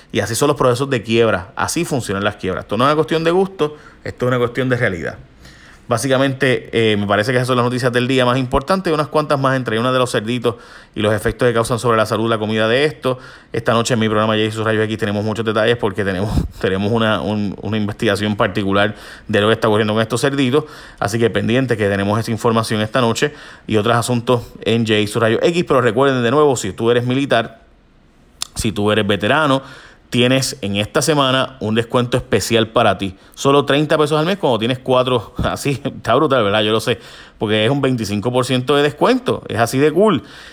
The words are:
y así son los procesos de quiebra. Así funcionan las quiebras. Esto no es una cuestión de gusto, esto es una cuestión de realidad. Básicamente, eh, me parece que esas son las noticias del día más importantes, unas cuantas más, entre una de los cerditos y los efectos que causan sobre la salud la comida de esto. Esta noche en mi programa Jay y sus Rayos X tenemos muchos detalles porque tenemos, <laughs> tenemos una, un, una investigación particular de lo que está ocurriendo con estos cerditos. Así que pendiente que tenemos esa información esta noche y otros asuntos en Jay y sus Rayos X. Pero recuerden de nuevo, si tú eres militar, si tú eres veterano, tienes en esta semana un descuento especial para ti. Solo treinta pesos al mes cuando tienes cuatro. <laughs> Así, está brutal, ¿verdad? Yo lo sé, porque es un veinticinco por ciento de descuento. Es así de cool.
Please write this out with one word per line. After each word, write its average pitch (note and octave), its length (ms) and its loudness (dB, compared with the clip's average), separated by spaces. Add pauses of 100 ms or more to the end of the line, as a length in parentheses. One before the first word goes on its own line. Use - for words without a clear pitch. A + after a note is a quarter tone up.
(120)
y - 80 -2
así G2+ 160 -2
son D3 120 2
los C#3+ 100 0
procesos C3+ 320 0
de A#2+ 140 -2
quiebra. A2 520 2
Así D#3 300 -2
funcionan G#2 380 -4
las G2+ 120 -2
quiebras. - 300 -6
Esto G#2 120 -4
no A#2+ 80 2
es C#3+ 40 4
una D3+ 60 2
cuestión D#3 280 0
de E3 80 2
gusto, F3+ 440 -2 (280)
esto - 220 -6
es - 20 0
una B2+ 100 0
cuestión B2 320 -2
de B2 80 0
realidad. F2+ 400 -4 (760)
Básicamente, C3 800 0
eh, A2 240 2
me G2+ 100 0
parece G#2 260 2
que B2 60 0
esas B2 100 0
son B2+ 100 0
las A#2+ 80 2
noticias A#2+ 260 -2
del B2 160 0
día B2+ 180 2
más B2 120 2
importantes, C#3 560 0
unas D3+ 160 -2
cuantas D3+ 280 0
más, C3+ 200 2
entre A2+ 200 -2
una B2 140 0
de C3 80 2
los A#2+ 100 0
cerditos A#2 460 -2 (400)
y G#2+ 60 -4
los G#2+ 120 2
efectos A2+ 360 0
que A#2 40 2
causan A2+ 260 0
sobre A2+ 180 2
la G#2+ 80 2
salud A2 240 0
la A2+ 80 0
comida A2 320 0
de C3 160 2
esto. B2+ 340 -4 (320)
Esta A#2 220 -2
noche A#2 220 0
en A2 40 0
mi A2 80 2
programa G#2+ 280 2
Jay G#2+ 100 0
y G#2+ 80 -2
sus A2 100 -4
Rayos A2 220 0
X G#2+ 120 -4
tenemos G#2 280 -2
muchos G#2+ 180 -4
detalles A2 320 2
porque G#2 300 -2
tenemos, G2 260 -2 (160)
<laughs> - 140 -18
tenemos G2+ 320 0
una, A2 260 2
un, G2+ 420 -4
una A2 140 -6
investigación G#2 640 -2
particular G2+ 580 0 (320)
de G#2 140 2
lo G#2 60 4
que A2+ 60 4
está A2+ 140 0
ocurriendo G#2+ 240 2
con A2 100 2
estos A2+ 200 -2
cerditos. C#3 420 2 (340)
Así A2 220 -2
que A2+ 100 4
pendiente A2 460 0
que G2+ 140 0
tenemos G2 280 0
esa - 140 -4
información A2+ 480 0
esta A2 220 -2
noche A#2 320 0 (340)
y - 80 0
otros A#2 220 2
asuntos A#2+ 460 0 (180)
en A2+ 260 0
Jay G#2+ 160 2
y G#2 40 -2
sus A2+ 140 -4
Rayos A2+ 220 2
X. E3+ 240 0
Pero C3+ 140 2
recuerden B2+ 420 2
de A#2 80 0
nuevo, C#3+ 240 4
si G2+ 160 -4
tú A2+ 180 -2
eres A#2+ 160 2
militar, B2+ 580 -2 (920)
si A2 160 -2
tú G#2 220 0
eres G#2+ 120 2
veterano, C3 560 2 (500)
tienes B2+ 500 2
en G2+ 140 -4
esta G#2 260 -2
semana C3+ 600 0
un G#2+ 120 -2
descuento A#2+ 440 0
especial A2+ 500 0
para A2 300 2
ti. F#2+ 180 -8 (180)
Solo C#3 320 2
treinta D3+ 320 2
pesos D3+ 220 2
al D#3 60 0
mes G3 120 -2
cuando B2 220 0
tienes B2 180 -2
cuatro. B2+ 600 0
<laughs> - 60 -2
Así, A#2 400 -4
está A2+ 320 -4
brutal, C3+ 280 2
¿verdad? G2+ 180 0
Yo G#2+ 100 0
lo A2 100 0
sé, A#2 180 -2 (400)
porque G#2+ 260 0
es B2+ 60 2
un C#3+ 100 0
veinticinco A2 500 -2
por B2 140 0
ciento B2+ 300 0
de C#3+ 80 4
descuento. E3+ 640 0
Es - 100 -6
así B2 220 0
de D3+ 120 4
cool. F3+ 300 2 (320)